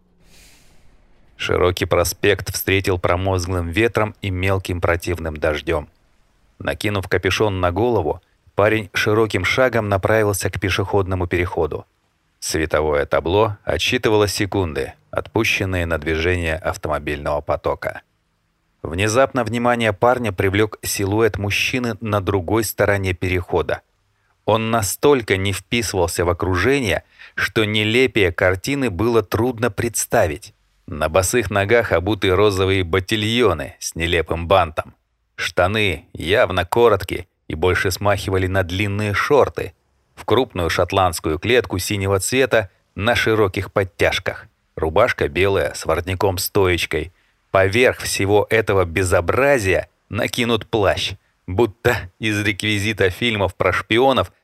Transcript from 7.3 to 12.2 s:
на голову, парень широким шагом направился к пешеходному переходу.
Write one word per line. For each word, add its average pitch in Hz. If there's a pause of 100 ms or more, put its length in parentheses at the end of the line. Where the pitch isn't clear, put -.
на 90
голову, 98 (340)
парень 107
широким 107
шагом 117
направился 101
к -
пешеходному 92
переходу. 87 (560)